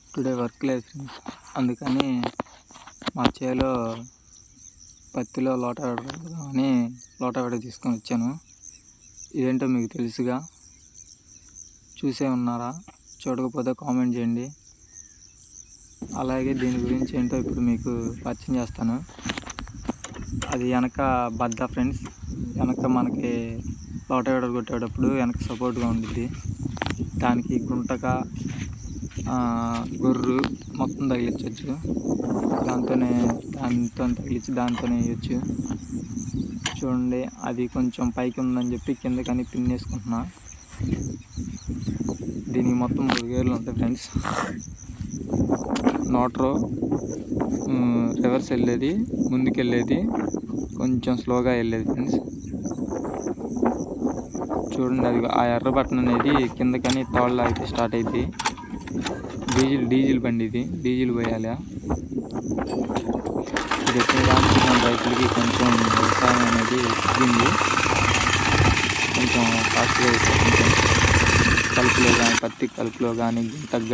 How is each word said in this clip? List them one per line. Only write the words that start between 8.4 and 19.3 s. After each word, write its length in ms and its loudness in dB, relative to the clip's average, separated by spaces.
ఇదేంటో 360 0
మీకు 220 0
తెలుసుగా, 420 -2
చూసే 380 -2
ఉన్నారా? 320 -2
చూడకపోతే 580 -2
కామెంట్ 360 0
చేయండి. 300 -2
అలాగే 380 -2
దీని 240 0
గురించి 260 0
ఏంటో 220 0
ఇప్పుడు 280 -2
మీకు 220 -2
పరిచయం 340 -4
చేస్తాను. 360 -2